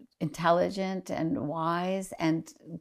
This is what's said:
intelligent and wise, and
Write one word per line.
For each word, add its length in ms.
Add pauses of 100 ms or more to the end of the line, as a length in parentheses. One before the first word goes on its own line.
(200)
intelligent 880
and 380
wise, 680
and 340 (280)